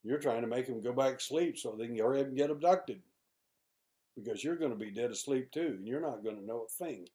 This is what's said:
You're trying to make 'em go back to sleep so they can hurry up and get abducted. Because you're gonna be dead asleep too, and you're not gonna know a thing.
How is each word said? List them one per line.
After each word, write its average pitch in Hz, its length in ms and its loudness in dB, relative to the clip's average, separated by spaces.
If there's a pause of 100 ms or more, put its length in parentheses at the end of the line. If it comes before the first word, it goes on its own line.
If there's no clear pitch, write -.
You're 127 140 0
trying 120 240 2
to 120 40 -2
make 127 220 0
'em 113 120 -4
go 120 120 -2
back 131 260 4
to - 60 -4
sleep 165 340 0
so 113 140 -6
they 110 160 -6
can 117 100 -4
hurry 127 220 6
up 135 80 2
and 131 80 -4
get 143 140 4
abducted. 151 500 4 (1120)
Because 117 300 -4
you're 165 100 2
gonna 147 220 0
be 104 160 -6
dead 117 180 0
asleep 131 400 -2
too, 156 260 -2
and 95 120 -8
you're 135 120 -2
not 127 220 -4
gonna 107 180 -4
know 113 280 -6
a - 160 -6
thing. 104 300 -8